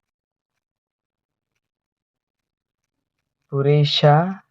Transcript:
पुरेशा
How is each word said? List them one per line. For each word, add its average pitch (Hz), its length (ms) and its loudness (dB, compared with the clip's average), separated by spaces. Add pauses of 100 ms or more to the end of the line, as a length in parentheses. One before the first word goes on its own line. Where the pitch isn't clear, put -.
(3500)
पुरेशा 147 760 0 (260)